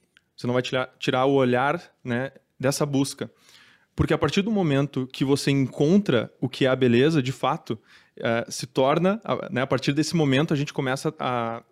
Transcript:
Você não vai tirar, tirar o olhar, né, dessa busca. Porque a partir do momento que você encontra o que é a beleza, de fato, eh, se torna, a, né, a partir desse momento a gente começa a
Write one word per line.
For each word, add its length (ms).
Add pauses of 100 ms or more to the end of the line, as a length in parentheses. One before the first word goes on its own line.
(360)
Você 100
não 80
vai 80
tirar, 360
tirar 280
o 60
olhar, 500 (220)
né, 260 (280)
dessa 260
busca. 460 (640)
Porque 160
a 60
partir 240
do 80
momento 640
que 120
você 260
encontra 920
o 80
que 180
é 20
a 80
beleza, 460
de 100
fato, 460 (380)
eh, 320
se 180
torna, 580
a, 260
né, 120
a 40
partir 260
desse 240
momento 360
a 40
gente 160
começa 460
a 540